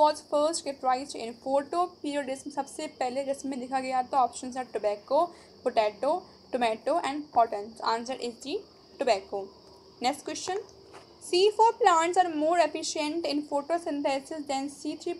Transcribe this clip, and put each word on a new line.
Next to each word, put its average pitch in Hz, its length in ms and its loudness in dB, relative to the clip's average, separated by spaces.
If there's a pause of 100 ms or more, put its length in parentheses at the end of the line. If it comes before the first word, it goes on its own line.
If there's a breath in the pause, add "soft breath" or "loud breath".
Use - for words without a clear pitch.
was 302 200 4 (100)
first 302 340 0
characterized 277 500 -2
in, 277 180 -8 (120)
photoperiodism 285 1120 -2
सबसे 294 320 -6 (120)
पहले 262 260 -2
जिसमें 269 340 -4
देखा 262 200 -4
गया 254 240 0
था, 254 240 2
options 254 300 -10
are 254 180 -6
tobacco, 208 480 0 (400 loud breath)
potato, 233 500 2 (380 loud breath)
tomato 240 480 0 (120)
and 294 200 -8
cotton। 226 420 2 (220)
Answer 240 340 -6
is 233 140 -10
the 302 160 -4 (400)
tobacco। 196 480 0 (540)
Next 269 240 -2
question, 359 380 -4 (640)
C 370 300 6
four 453 160 6
plants 359 440 4
are 359 120 6
more 320 300 2
efficient 320 680 0
in 294 180 -2
photosynthesis 294 1040 -2
than 277 220 -2
C 302 340 -8
three 349 160 -4